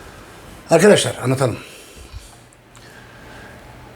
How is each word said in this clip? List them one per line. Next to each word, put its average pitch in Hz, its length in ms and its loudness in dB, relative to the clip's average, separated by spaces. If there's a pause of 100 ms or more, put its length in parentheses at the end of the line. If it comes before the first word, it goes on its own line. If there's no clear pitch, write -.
(680)
Arkadaşlar 175 480 6
anlatalım. 127 400 0 (2500)